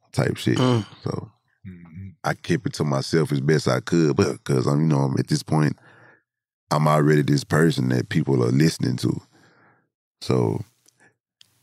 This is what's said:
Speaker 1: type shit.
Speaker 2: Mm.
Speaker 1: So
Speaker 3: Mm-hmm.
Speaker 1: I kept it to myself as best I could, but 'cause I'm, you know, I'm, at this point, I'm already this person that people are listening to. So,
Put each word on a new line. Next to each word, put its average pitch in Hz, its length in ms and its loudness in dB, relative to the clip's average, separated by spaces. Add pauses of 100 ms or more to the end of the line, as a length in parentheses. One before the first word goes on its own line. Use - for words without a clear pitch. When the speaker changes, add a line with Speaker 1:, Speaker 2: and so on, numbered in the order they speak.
(120)
Speaker 1:
type - 260 -2
shit. 120 200 -2
Speaker 2:
Mm. 123 280 0 (180)
Speaker 1:
So - 280 -8 (360)
Speaker 3:
Mm-hmm. 87 420 -18 (140)
Speaker 1:
I 76 120 -2
kept - 320 -4
it 76 80 -8
to 80 100 -2
myself 71 480 0
as 69 80 0
best 73 260 2
I 64 140 0
could, 80 340 2
but 73 300 0
'cause 65 200 0
I'm, 71 160 2
you 80 60 2
know, 73 140 2
I'm, 67 180 0
at 64 80 -4
this 76 160 -2
point, 76 340 0 (960)
I'm 78 160 2
already - 340 4
this 71 220 0
person 76 460 2
that 117 180 -2
people 67 360 0
are 60 80 0
listening 67 460 0
to. - 240 -4 (1000)
So, 58 420 -2 (1000)